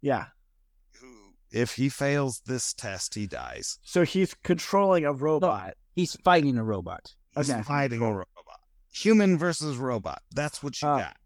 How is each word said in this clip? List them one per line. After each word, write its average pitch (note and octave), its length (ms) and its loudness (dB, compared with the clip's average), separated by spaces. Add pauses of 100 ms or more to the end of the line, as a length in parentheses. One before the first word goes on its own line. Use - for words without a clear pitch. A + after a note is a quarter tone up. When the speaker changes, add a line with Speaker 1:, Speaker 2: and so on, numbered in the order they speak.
Speaker 1:
Yeah. C3 280 -2 (720)
Speaker 2:
Who, A2+ 340 -20 (160)
if A#2 240 0
he C3+ 160 0
fails C#3 560 -2
this B2 260 -4
test, - 420 -8
he G#2+ 120 -6
dies. B1 560 -10
Speaker 1:
So - 220 2
he's F#3+ 300 0
controlling F#3 720 2
a D3 80 0
robot. D3 560 0
Speaker 3:
No, - 40 -12 (220)
he's F3+ 300 -2
fighting D#3 320 6
a A2+ 80 0
robot. F#2 500 -6 (220)
Speaker 2:
He's C#3+ 140 0
Speaker 1:
Okay. A#2 120 -2
Speaker 2:
fighting C3+ 380 -2
a A#2 100 2
robot. G2 160 -4 (680)
Human G3+ 440 6
versus D3+ 380 -2
robot. A#2+ 460 -4 (120)
That's D3 280 -6
what C#3+ 180 -8
you D3 80 0
Speaker 1:
Oh. C#3+ 100 2
Speaker 2:
got. F2 280 -6